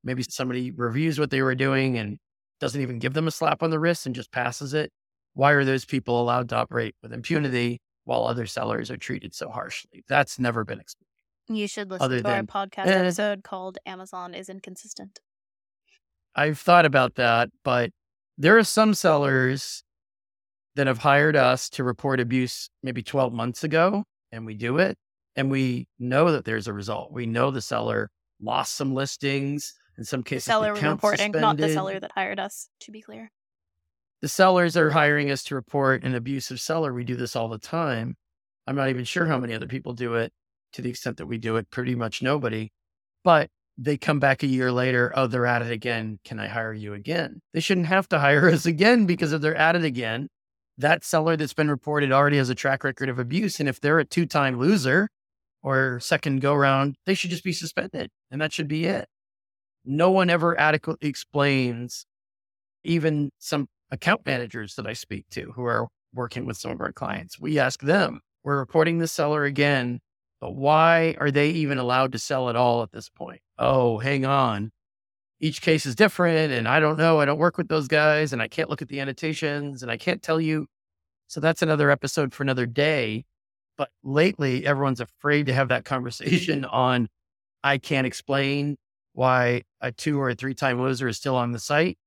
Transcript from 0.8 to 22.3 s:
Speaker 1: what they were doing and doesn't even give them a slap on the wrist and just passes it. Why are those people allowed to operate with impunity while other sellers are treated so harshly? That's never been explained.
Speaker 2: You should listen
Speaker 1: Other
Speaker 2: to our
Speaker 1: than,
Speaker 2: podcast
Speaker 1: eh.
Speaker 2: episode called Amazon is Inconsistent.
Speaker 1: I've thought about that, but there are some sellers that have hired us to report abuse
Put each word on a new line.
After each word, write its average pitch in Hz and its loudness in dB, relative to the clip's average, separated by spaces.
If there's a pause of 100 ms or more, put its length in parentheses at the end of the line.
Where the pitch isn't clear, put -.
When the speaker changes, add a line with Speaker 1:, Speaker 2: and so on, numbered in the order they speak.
Speaker 1:
what 147 0
they 135 2
were 131 2
doing 135 2
and 104 -6 (420)
doesn't 139 -4
even 123 -6
give 127 -4
them 160 0
a 151 -2
slap 156 0
on 165 0
the 156 -2
wrist 165 -2
and 131 -6
just 120 -12
passes 127 -4
it. 151 -2 (440)
Why 139 4
are 143 4
those 135 0
people 120 -2
allowed 120 0
to 117 -4
operate 113 -4
with 113 -16
impunity 123 -2 (240)
while 120 -2
other 120 -4
sellers 113 -6
are 123 -10
treated - -10
so - -10
harshly? - -12
That's 139 0
never 117 -2
been 98 -10
explained. - -20 (440)
Speaker 2:
You 214 -4
should 202 -10
listen 175 -4
Speaker 1:
Other 127 0
Speaker 2:
to - -2
our 101 0
Speaker 1:
than, 107 -4
Speaker 2:
podcast - -6
Speaker 1:
eh. 190 4
Speaker 2:
episode 196 -2
called 185 -12
Amazon 185 -14
is 185 -14
Inconsistent. 196 -18 (1120)
Speaker 1:
I've 147 0
thought 175 6
about 131 2
that, 120 2 (140)
but 123 0 (460)
there 175 6
are 220 6
some 214 4
sellers 135 0 (920)
that 139 0
have 127 0
hired 147 4
us 127 4
to 135 -6
report 127 -2
abuse 123 -2 (120)